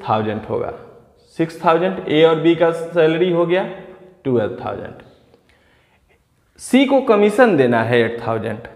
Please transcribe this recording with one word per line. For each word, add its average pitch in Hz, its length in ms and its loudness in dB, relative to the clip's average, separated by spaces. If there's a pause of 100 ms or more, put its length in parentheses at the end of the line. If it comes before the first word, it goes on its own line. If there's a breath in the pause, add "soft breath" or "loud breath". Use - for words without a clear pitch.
थाउजेंड 107 320 -2
होगा। - 320 -6 (640)
सिक्स 165 260 -4
थाउजेंड 180 420 0
ए 151 160 4
और 165 120 4
बी 160 200 2
का 170 160 2
सैलरी 165 600 0
हो 170 140 0
गया 180 180 -2 (600)
ट्वेल्व 117 400 -2
थाउजेंड। 101 380 -12 (1600)
सी 262 260 2
को 269 160 2
कमीशन 214 560 4
देना 120 260 2
है 120 180 2
एट 113 200 -2
थाउजेंड 110 360 -6 (180)